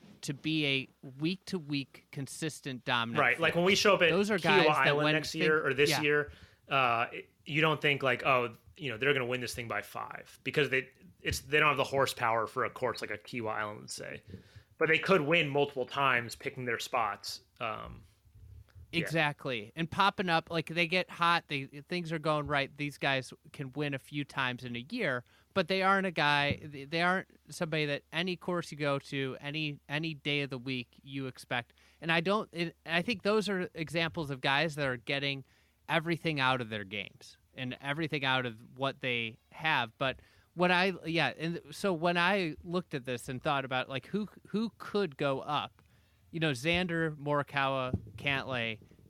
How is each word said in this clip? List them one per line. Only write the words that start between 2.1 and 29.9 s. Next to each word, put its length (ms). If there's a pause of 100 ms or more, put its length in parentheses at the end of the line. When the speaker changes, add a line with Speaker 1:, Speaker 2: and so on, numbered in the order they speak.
Speaker 1:
consistent 720
dominant 360
Speaker 2:
Right, 180
like, 140
Speaker 1:
force. 80
Speaker 2:
when 60
we 100
show 180
up 80
at 80
Speaker 1:
Those 220
are 60
Speaker 2:
Kiawah 40
Speaker 1:
guys 240
that 100 (120)
Speaker 2:
Island 160
Speaker 1:
when 100
Speaker 2:
next 160
Speaker 1:
think 140
Speaker 2:
year 200
or 80
this 180
Speaker 1:
yeah. 100
Speaker 2:
year, 320 (360)
uh, 440
it, 160 (180)
you 140
don't 200
think, 220
like, 220
"Oh, 260 (260)
you 140
know, 60
they're 160
gonna 140
win 160
this 100
thing 160
by 140
five," 600
because 280
they, 180 (320)
it's, 200
they 180
don't 100
have 80
the 80
horsepower 640
for 180
a 60
course 320
like 80
a 80
Kiawah 360
Island, 360
say. 320 (560)
But 100
they 100
could 220
win 280
multiple 360
times 500
picking 300
their 140
spots. 640 (200)
Um, 400 (880)
yeah. 100
Speaker 1:
Exactly. 760
And 140
popping 380
up, 220
like, 180
they 180
get 240
hot, 380
they, 200 (200)
things 240
are 60
going 280
right. 300
These 200
guys 360 (200)
can 220
win 200
a 40
few 260
times 400
in 100
a 160
year, 320 (300)
but 160
they 140
aren't 240
a 40
guy, 540
they, 200
they 180
aren't 260 (220)
somebody 360
that 160 (100)
any 240
course 360
you 60
go 200
to, 420
any, 360 (120)
any 260